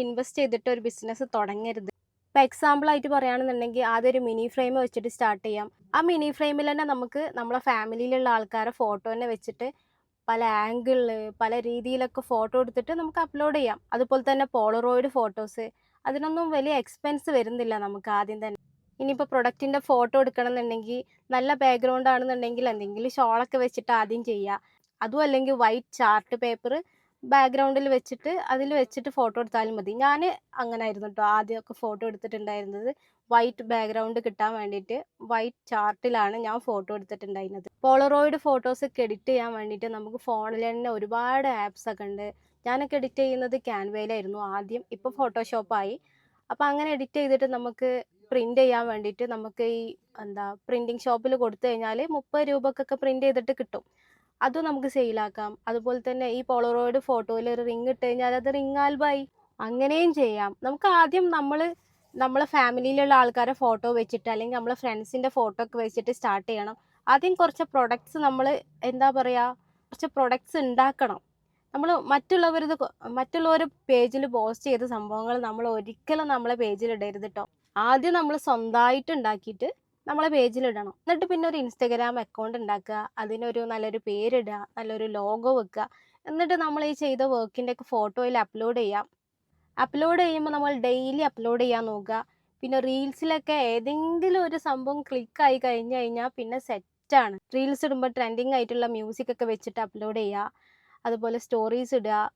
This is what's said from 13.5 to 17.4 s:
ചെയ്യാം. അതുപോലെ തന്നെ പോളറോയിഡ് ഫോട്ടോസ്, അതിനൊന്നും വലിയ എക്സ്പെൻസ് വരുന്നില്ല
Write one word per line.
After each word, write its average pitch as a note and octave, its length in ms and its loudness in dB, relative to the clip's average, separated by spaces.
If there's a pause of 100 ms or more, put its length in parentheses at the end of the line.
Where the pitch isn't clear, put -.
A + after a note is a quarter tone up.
ചെയ്യാം. A3+ 200 0 (160)
അതുപോലെ B3+ 320 2
തന്നെ C4+ 180 4 (100)
പോളറോയിഡ് A#3+ 600 2
ഫോട്ടോസ്, A3 500 -2 (420)
അതിനൊന്നും D#4 480 -2
വലിയ C#4+ 260 0
എക്സ്പെൻസ് - 560 -6
വരുന്നില്ല A3+ 480 0